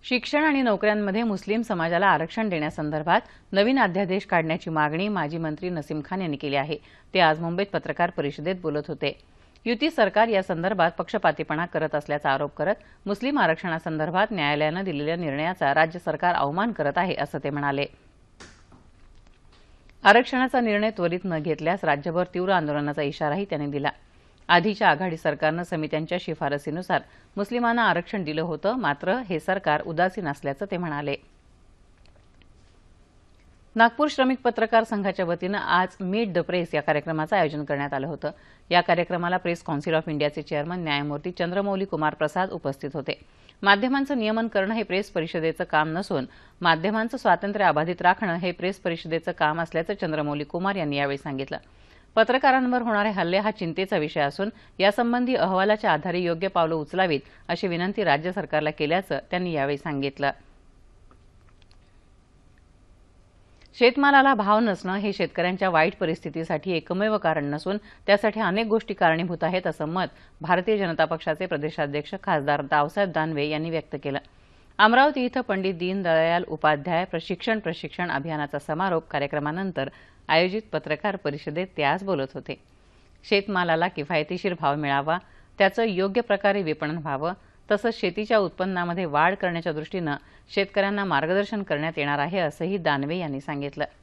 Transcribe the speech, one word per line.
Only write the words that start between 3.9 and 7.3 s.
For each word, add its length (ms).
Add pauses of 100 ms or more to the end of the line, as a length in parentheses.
काढण्याची 440
मागणी 380
माजी 300
मंत्री 320
नसीम 360
खान 160
यांनी 160
केली 180
आहे. 220 (360)
ते 60
आज 200